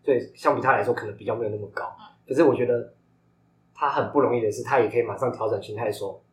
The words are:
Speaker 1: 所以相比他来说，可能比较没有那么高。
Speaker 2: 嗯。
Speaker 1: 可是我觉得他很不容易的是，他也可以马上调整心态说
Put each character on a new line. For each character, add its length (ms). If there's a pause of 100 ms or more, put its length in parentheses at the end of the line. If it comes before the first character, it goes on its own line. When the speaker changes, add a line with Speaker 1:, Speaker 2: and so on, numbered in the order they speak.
Speaker 1:
所 100
以 220
相 200
比 60
他 120
来 100
说， 100
可 120
能 120
比 80
较 100
没 100
有 60
那 60
么 160
高。 120 (120)
Speaker 2:
嗯。 60 (240)
Speaker 1:
可 60
是 100
我 100
觉 120
得 280 (800)
他 160
很 220
不 100
容 140
易 60
的 100
是， 120
他 160
也 80
可 100
以 40
马 160
上 140
调 180
整 120
心 140
态 160
说 300 (120)